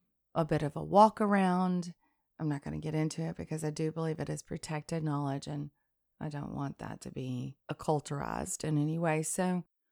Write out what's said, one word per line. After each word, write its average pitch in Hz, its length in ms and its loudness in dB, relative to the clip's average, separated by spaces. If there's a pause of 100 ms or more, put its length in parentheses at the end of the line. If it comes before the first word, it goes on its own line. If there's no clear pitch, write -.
(360)
a 165 80 2
bit 151 180 2
of 147 140 -2
a 156 80 -6
walk 202 380 8
around. 185 720 2 (440)
I'm 156 120 -2
not 143 120 -2
gonna 151 160 -6
get 156 160 -4
into 156 300 0
it 165 140 -4
because 160 260 -6
I 151 60 -2
do 156 200 -2
believe 160 300 -2
it 151 100 -4
is 151 140 -6
protected 156 640 -6
knowledge, 143 420 -2
and 147 240 -6 (480)
I - 80 -6
don't 143 260 -6
want 139 260 -6
that 110 220 -10
to 131 80 -10
be 127 460 -6 (160)
occulturized 147 920 -2
in 156 120 2
any 156 220 0
way. 160 240 2
So, 180 400 0 (280)